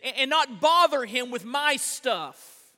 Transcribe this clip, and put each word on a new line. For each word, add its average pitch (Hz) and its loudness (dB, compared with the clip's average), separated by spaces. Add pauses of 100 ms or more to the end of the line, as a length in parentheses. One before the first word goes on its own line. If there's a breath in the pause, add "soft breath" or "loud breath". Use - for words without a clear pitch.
(180)
and 262 0
not 277 0
bother 311 4
him 247 -6
with 233 -8
my 285 0
stuff. 180 -6 (280)